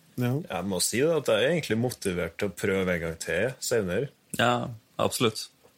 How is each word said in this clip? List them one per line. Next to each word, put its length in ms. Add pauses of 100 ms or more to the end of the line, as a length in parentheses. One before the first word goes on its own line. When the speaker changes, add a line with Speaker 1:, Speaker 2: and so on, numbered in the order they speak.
(180)
Speaker 1:
Ja. 180
Speaker 2:
Jeg 320
må 160
si 160
det 160
at 160
jeg 80
er 140
egentlig 260
motivert 580
til 140
å 80
prøve 380
en 80
gang 120
til 460
senere. 480 (220)
Speaker 3:
Ja, 340 (300)
absolutt. 480 (320)